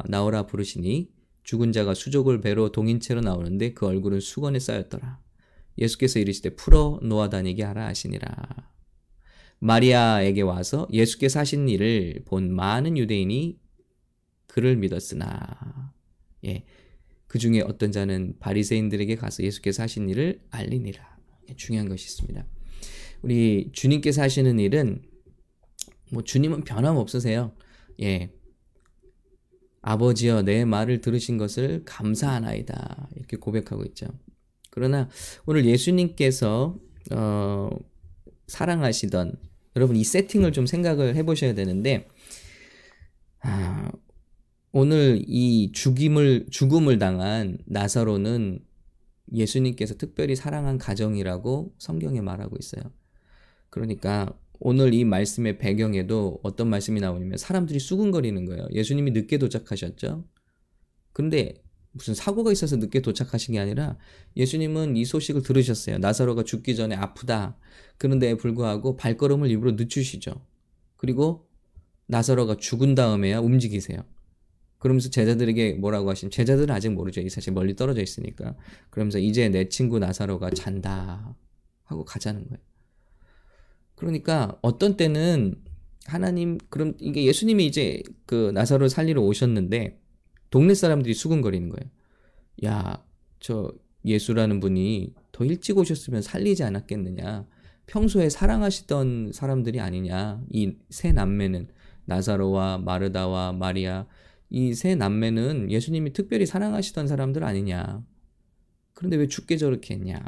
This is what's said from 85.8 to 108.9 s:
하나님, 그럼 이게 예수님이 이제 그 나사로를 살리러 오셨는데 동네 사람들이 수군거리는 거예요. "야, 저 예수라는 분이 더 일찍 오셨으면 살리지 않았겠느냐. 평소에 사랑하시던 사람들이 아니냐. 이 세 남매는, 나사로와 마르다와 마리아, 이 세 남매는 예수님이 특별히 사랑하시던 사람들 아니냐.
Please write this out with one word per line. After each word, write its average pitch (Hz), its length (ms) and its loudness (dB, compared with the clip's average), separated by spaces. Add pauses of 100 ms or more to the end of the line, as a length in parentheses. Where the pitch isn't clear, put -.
하나님, 175 520 -2 (120)
그럼 156 300 -2
이게 143 240 -2
예수님이 196 420 4
이제 139 380 0 (220)
그 110 280 2
나사로를 131 360 4
살리러 156 320 2
오셨는데 107 800 0 (500)
동네 175 240 8
사람들이 147 400 2
수군거리는 110 540 0
거예요. - 200 -10 (760)
"야, 104 380 -4 (360)
저 107 340 -6 (300)
예수라는 107 560 2
분이 95 560 0 (160)
더 120 140 -4
일찍 175 340 0
오셨으면 143 420 0
살리지 185 420 0
않았겠느냐. 98 840 -6 (400)
평소에 202 420 4
사랑하시던 143 1040 2
사람들이 127 460 -2
아니냐. 95 720 -4
이 101 240 0 (140)
세 - 220 0
남매는, 95 580 2 (360)
나사로와 95 720 0
마르다와 92 760 -2
마리아, 92 520 -2 (460)
이 127 220 0
세 185 220 0
남매는 113 760 0
예수님이 151 420 -2
특별히 202 320 0
사랑하시던 196 640 -2
사람들 139 360 -2
아니냐. 98 640 -4 (880)